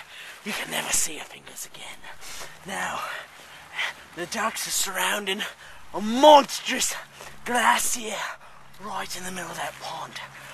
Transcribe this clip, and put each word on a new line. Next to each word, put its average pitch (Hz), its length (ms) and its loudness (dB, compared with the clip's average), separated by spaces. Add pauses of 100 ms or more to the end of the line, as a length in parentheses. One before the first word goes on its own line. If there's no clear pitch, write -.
(440)
You 208 80 -6
can - 180 -4
never - 200 -2
see - 260 2
your 135 80 -8
fingers - 420 -12
again. - 320 -12 (680)
Now, 185 340 -4 (1160)
the 175 100 -6
ducks 220 400 0
are - 40 -4
surrounding 190 720 0 (500)
a 165 80 -4
monstrous 254 960 8 (500)
glacier 226 720 2 (680)
right 196 340 -6
in 180 80 -8
the 185 80 -6
middle 180 180 -6
of 170 60 -8
that 160 240 -4
pond. - 340 -8 (400)